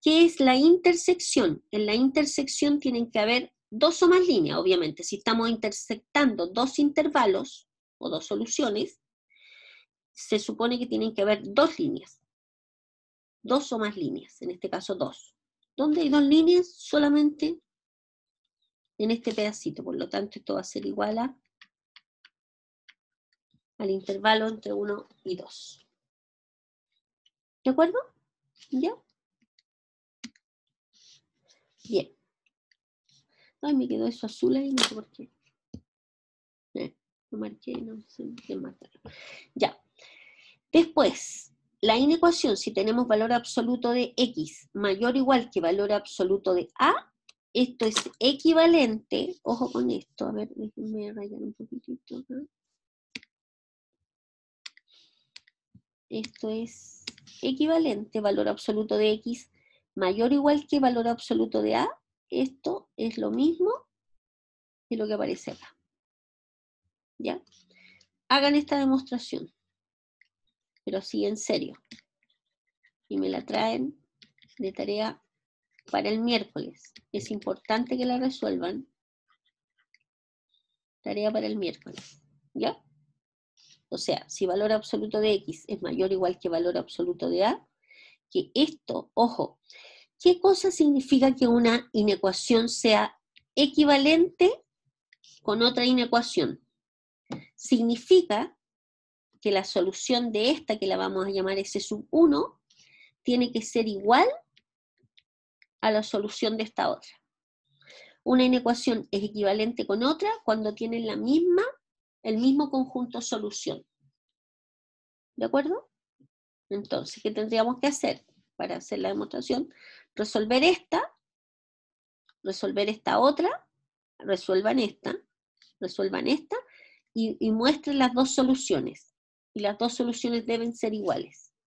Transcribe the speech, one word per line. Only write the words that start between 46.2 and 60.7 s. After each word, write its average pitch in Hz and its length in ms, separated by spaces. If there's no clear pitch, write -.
de 175 160
A, 311 340
esto 247 340
es 214 100
equivalente, 311 1200
ojo - 300
con 247 180
esto, - 360
a - 60
ver, 214 240
déjenme 214 560
rayar 208 280
un 214 140
poquitito 254 640
acá. 262 160
Esto 220 400
es - 540
equivalente, 269 800
valor 208 280
absoluto 214 480
de 214 160
X 233 380
mayor 202 360
o 277 40
igual 294 340
que 285 120